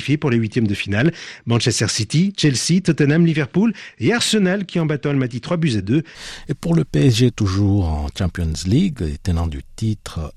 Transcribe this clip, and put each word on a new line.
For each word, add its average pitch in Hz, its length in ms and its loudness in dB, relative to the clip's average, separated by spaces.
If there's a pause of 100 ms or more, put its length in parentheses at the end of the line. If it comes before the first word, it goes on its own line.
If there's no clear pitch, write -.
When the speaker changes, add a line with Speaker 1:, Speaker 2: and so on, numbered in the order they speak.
(200)
Speaker 1:
pour 151 100 0
les 120 80 2
huitièmes 113 300 0
de 101 80 0
finale. 113 360 0 (360)
Manchester 117 400 2
City, 156 500 0
Chelsea, 156 460 2
Tottenham, 156 420 4
Liverpool 165 480 0 (240)
et 147 160 0
Arsenal 208 540 0
qui 180 120 -4
en 160 60 0
battant 147 240 -2
Almaty 127 320 -2
trois 175 160 -4
buts 147 200 0
à 98 40 -2
deux. 120 220 0 (440)
Speaker 2:
Et 147 60 -4
pour 170 220 -2
le 156 100 2
P 147 220 2
S 117 80 4
G, 120 160 4
toujours 98 540 2
en 76 300 -2
Champions 85 380 -2 (140)
League, 151 320 2
les 76 180 -4
tenants 85 300 -2
du 71 160 -8 (120)
titre, 104 600 -6